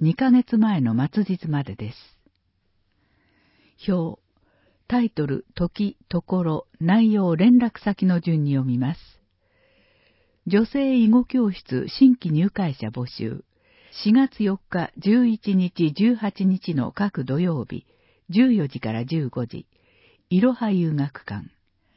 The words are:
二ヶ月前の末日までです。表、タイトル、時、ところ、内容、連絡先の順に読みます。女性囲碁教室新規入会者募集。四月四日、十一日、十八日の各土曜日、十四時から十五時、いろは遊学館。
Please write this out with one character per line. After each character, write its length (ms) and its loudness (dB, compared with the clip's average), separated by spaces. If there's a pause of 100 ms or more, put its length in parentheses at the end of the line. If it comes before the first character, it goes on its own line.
二 160 2
ヶ 160 2
月 240 2
前 240 2
の 160 0 (160)
末 120 0
日 220 -6
ま 160 -2
で 140 -12
で 160 -10
す。 260 -20 (1700)
表、 280 -4 (680)
タ 140 0
イ 80 0
ト 140 -4
ル、 300 -6
時、 420 -4 (120)
と 140 -4
こ 200 -4
ろ、 240 -4 (140)
内 320 4
容、 240 0
連 220 6
絡 200 -2
先 280 -2
の 140 2
順 220 0
に 120 0
読 120 0
み 120 -2
ま 160 -2
す。 60 -16 (1500)
女 180 2
性 320 0
囲 120 4
碁 180 4
教 260 0
室 360 -6
新 280 6
規 180 -4
入 160 2
会 240 -4
者 140 -8
募 180 -6
集。 380 -10 (580)
四 100 2
月 300 2
四 160 -2 (100)
日、 300 -4
十 300 2
一 260 -2
日、 380 0
十 240 2
八 280 -4
日 300 0
の 160 -2
各 340 -4
土 140 -4
曜 280 -2
日、 200 -12 (440)
十 220 4
四 160 0
時 120 -12
か 120 -4
ら 120 -4
十 240 -4
五 180 -6
時、 220 -14 (600)
い 120 0
ろ 140 4
は 180 -4
遊 200 0
学 320 -4
館。 240 -10 (480)